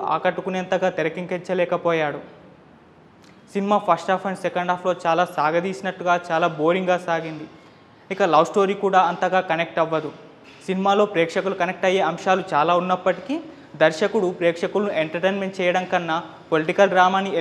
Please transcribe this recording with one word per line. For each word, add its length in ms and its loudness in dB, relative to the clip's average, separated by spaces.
ఆకట్టుకునేంతగా 840 -2
తెరకెక్కించలేకపోయాడు. 1200 -2
సినిమా 240 2
ఫస్ట్ 260 2
హాఫ్ 160 -2
and 160 -6
సెకండ్ 280 -2
హాఫ్లో 200 -2
చాలా 180 2
సాగదీసినట్టుగా, 800 -2
చాలా 180 2
బోరింగ్గా 380 2
సాగింది. 400 -6
ఇక 80 -2
లవ్ 180 6
స్టోరీ 240 2
కూడా 160 4
అంతగా 300 0
కనెక్ట్ 320 -2
అవ్వదు. 280 -2
సినిమాలో 380 2
ప్రేక్షకులు 460 0
కనెక్ట్ 280 -2
అయ్యే 200 2
అంశాలు 440 0
చాలా 300 4
ఉన్నప్పటికీ 540 -2
దర్శకుడు 460 2
ప్రేక్షకులను 520 0
ఎంటర్టైన్మెంట్ 580 -2
చేయడం 320 2
కన్నా 240 0
పొలిటికల్ 440 4
డ్రామాని 460 4